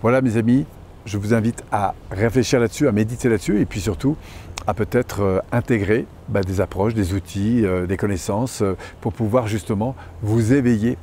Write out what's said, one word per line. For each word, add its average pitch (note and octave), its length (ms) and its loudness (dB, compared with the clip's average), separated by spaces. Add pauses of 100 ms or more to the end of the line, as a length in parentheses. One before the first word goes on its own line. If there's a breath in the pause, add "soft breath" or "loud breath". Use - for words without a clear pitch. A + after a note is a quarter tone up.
Voilà, B2 200 4
mes B2 140 2
amis, A#2+ 300 4 (400)
je G2+ 120 -6
vous G#2 160 0
invite A2+ 380 0
à G2+ 220 0 (180)
réfléchir A#2 480 2
là-dessus, A#2+ 300 2
à - 20 2
méditer A2 380 0
là-dessus, E3+ 320 2
et C3 40 2
puis - 140 -6
surtout A2 380 -2 (500 loud breath)
à G#2 60 0
peut-être, A2+ 480 -2
euh, F#2+ 180 2 (120)
intégrer, A#2 560 2 (200)
bah, G2+ 140 0
des F#2 180 -2
approches, G2 360 0
des G2 180 0
outils, G2+ 500 0
euh, F#2 220 0
des F#2 120 -2
connaissances, G#2+ 680 -2
euh, G2 120 0 (240 loud breath)
pour A2 140 -4
pouvoir A2 320 0
justement G#2+ 500 -2 (280 loud breath)
vous A2 300 2
éveiller A#2+ 500 2